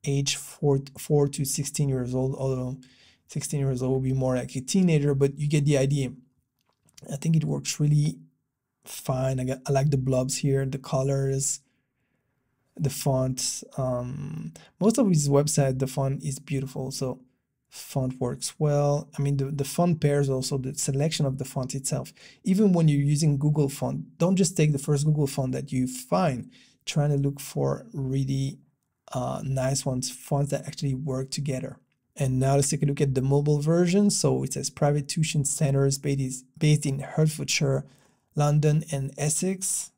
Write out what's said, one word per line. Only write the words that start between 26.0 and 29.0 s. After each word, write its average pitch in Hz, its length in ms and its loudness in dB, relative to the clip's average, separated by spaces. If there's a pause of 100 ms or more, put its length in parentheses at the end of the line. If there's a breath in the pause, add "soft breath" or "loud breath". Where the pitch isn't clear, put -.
Try 147 240 0
to 143 60 2
look 139 260 0
for 143 500 -2
really, 135 680 -2 (520)